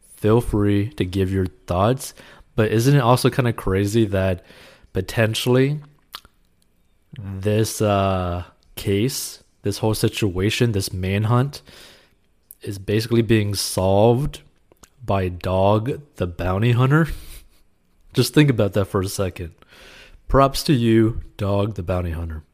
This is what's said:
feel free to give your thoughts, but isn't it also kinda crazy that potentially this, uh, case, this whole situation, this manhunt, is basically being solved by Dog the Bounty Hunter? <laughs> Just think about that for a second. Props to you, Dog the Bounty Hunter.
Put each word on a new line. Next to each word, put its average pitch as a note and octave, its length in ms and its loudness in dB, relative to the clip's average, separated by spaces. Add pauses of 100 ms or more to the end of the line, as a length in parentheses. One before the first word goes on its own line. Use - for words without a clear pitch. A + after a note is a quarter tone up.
(160)
feel A2 240 2
free G#2 500 0
to - 140 -4
give F#2+ 280 -2
your F#2+ 140 0 (200)
thoughts, G#2 480 -2 (420)
but G#2+ 160 0
isn't B2 240 4
it C#3 40 6
also B2 300 4
kinda A#2 220 0
crazy G2+ 540 0
that F#2+ 380 -2 (480)
potentially B2 880 0 (1400)
this, G#2 680 -2
uh, F#2+ 640 0 (300)
case, - 680 -4 (200)
this G#2 160 -4
whole A2 140 0
situation, G#2+ 800 0
this G2 200 -2
manhunt, G#2+ 720 -2 (1000)
is G2+ 160 -10
basically A2 440 0
being G#2+ 320 2
solved G#2+ 840 2 (640)
by G2 240 -2
Dog G2 720 0 (160)
the F#2 100 -4
Bounty F#2 460 0
Hunter? C3 360 4 (520)
<laughs> - 540 -20
Just - 180 0
think D3+ 160 6
about G#2+ 240 0
that G2+ 140 0
for G2 160 -2
a F#2+ 60 -4
second. F2+ 440 -6 (720)
Props C3+ 380 2
to - 80 0
you, A2+ 480 4 (160)
Dog G2+ 380 -2
the F#2+ 80 -8
Bounty F2+ 300 -4
Hunter. D#2+ 420 -8